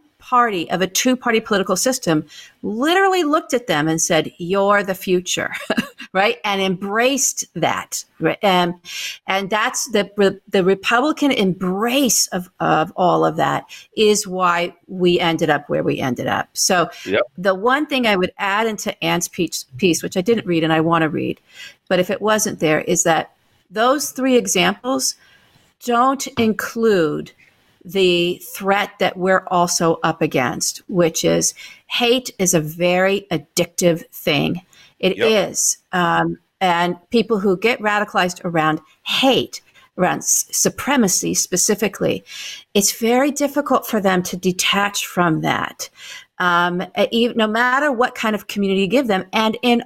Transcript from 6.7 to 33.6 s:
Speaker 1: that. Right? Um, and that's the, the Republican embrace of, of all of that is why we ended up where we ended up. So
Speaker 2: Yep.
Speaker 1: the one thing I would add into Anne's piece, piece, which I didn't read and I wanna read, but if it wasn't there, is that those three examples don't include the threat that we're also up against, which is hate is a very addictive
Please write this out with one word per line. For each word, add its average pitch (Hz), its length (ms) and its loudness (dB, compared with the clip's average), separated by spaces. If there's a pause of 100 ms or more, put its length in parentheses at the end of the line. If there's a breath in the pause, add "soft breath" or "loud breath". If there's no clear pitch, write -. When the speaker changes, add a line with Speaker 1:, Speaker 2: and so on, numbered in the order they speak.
Speaker 1:
that. 135 500 -4 (160)
Right? 160 240 -2
Um, 180 380 2 (460 loud breath)
and 190 240 -4
that's 226 400 -2
the, 202 560 0
the 196 160 2
Republican 233 680 2
embrace 202 960 0
of, 180 220 -6 (100)
of 160 360 2
all 165 300 4
of 160 100 0
that 143 300 -2 (300 loud breath)
is 214 300 2
why 175 480 -2 (140)
we 180 320 2
ended 165 320 2
up 147 180 -2
where 151 140 0
we 139 160 -2
ended 127 260 -4
up. 101 280 -2
So 175 360 0 (160 loud breath)
Speaker 2:
Yep. 101 160 0 (160)
Speaker 1:
the 190 160 0
one 247 320 0
thing 262 220 -2
I 208 80 2
would 185 240 0
add 208 260 -2
into 214 380 -6
Anne's 170 240 -2
piece, - 380 -6 (120)
piece, 165 240 0
which - 160 -6
I 190 40 2
didn't 220 260 0
read 170 160 0
and 160 100 2
I 160 80 4
wanna 160 280 2
read, 131 300 -4 (500 loud breath)
but 185 100 2
if 180 100 -2
it 202 140 -4
wasn't 214 360 0
there, 156 220 2
is 170 220 0
that 160 300 0 (360)
those 254 400 0
three 262 260 0
examples 208 760 0 (720 soft breath)
don't 254 400 2 (140)
include 196 920 0 (540 soft breath)
the 175 560 0 (140)
threat 196 440 0
that 185 180 0
we're 185 300 2
also 175 560 2
up 160 180 0
against, - 560 -2 (100)
which 175 380 0
is 170 280 2 (340 loud breath)
hate 247 420 0 (100)
is 180 140 2
a 170 80 2
very 180 680 0
addictive 170 800 0